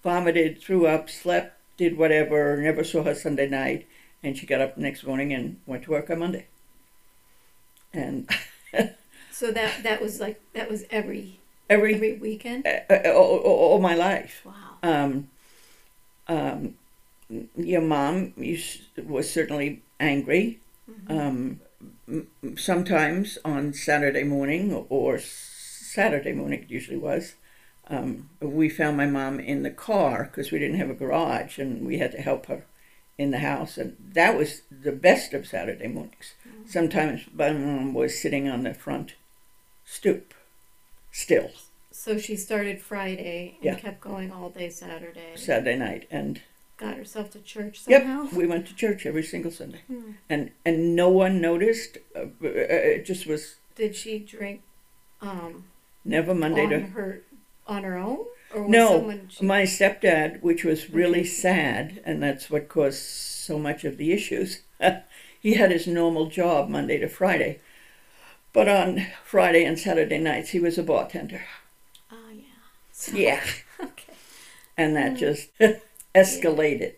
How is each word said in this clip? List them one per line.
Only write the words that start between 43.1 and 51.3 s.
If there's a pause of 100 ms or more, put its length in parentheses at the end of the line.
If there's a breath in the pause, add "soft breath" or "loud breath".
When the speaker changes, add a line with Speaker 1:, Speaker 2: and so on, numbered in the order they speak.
Speaker 2:
and
Speaker 1:
Yeah.
Speaker 2:
kept
going
all
day
Saturday.
Speaker 1:
Saturday
night,
and (340)
Speaker 2:
got
herself
to
church
Speaker 1:
Yep,
Speaker 2:
somehow?
Speaker 1:
we
went
to
church
every
single
Sunday.
Speaker 2:
Hmm. (180)
Speaker 1:
And, (140)
and
no
one